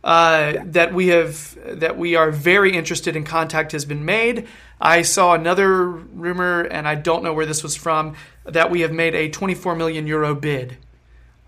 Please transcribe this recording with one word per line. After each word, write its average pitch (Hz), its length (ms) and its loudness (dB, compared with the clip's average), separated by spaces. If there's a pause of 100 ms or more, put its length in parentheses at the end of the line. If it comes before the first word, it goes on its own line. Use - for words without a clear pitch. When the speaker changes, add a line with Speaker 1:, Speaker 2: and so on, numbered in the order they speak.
Speaker 1:
uh, 160 500 4
Speaker 2:
Yeah. - 120 -8
Speaker 1:
that 170 260 2
we 185 140 2
have, 165 500 0 (220)
that 165 180 -2
we 170 180 0
are 156 160 4
very 185 460 2
interested 160 400 -4
in 151 80 -6
contact 156 480 -2
has 147 100 -4
been 147 220 -8
made. 226 420 -2 (320)
I 170 240 4
saw 180 300 4
another 180 560 2
rumor, 175 720 -4
and 151 240 -6
I 151 100 0
don't 165 280 -2
know 165 100 -2
where 156 120 -2
this 151 180 -6
was 147 140 -8
from, 156 380 -2 (280)
that 165 260 2
we 175 120 0
have 160 100 0
made 165 240 0
a 156 140 -2
twenty-four 180 440 -4
million 165 320 -4
euro 151 300 -2
bid. 135 420 -6 (720)